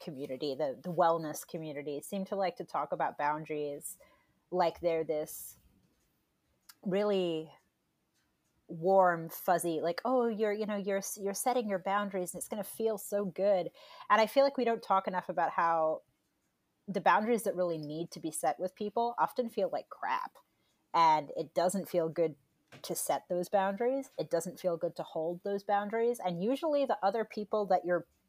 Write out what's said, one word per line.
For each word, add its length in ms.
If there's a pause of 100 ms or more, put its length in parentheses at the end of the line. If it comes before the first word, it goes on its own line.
community, 560
the, 260
the 100
wellness 540
community, 540
seem 240
to 100
like 220
to 60
talk 280
about 260
boundaries 800 (540)
like 280
they're 240
this 540 (1300)
really 640 (1160)
warm, 640
fuzzy, 520
like, 240
"Oh, 220
you're, 260
you 120
know, 120
you're, 240 (180)
you're 140
setting 340
your 120
boundaries 540
and 60
it's 80
gonna 160
feel 340
so 280
good." 440 (400)
And 120
I 60
feel 160
like 140
we 80
don't 180
talk 240
enough 220
about 220
how 500 (840)
the 140
boundaries 420
that 120
really 220
need 340
to 80
be 120
set 280
with 160
people 440
often 300
feel 220
like 180
crap. 440 (600)
And 420
it 180
doesn't 360
feel 180
good 280 (480)
to 120
set 340
those 200
boundaries. 680
It 140
doesn't 280
feel 180
good 180
to 80
hold 400
those 200
boundaries. 640
And 160
usually 440
the 180
other 220
people 420
that 180
you're 200 (240)